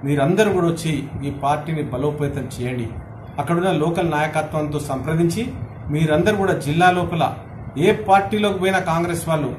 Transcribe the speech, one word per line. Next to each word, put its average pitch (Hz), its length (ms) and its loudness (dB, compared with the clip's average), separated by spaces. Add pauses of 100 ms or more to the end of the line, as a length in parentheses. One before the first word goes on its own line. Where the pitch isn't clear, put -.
మీరందరూ 160 500 4
కూడా 170 120 4
వచ్చి 165 260 -2 (340)
ఈ 139 40 -4 (120)
పార్టీని 147 400 -2 (100)
బలోపేతం 143 600 -2
చేయండి. 123 320 -4 (520)
అక్కడున్న 170 340 2 (100)
లోకల్ 165 320 0
నాయకత్వంతో 151 680 -2 (100)
సంప్రదించి 165 540 0 (480)
మీరందరూ 160 440 4
కూడా 190 180 2 (100)
జిల్లా 165 320 4
లోపల 165 260 0 (540)
ఏ 180 140 6 (180)
పార్టీలోకి 196 540 4
పోయినా 190 180 2 (100)
కాంగ్రెస్ 170 380 0
వాళ్ళు 147 300 0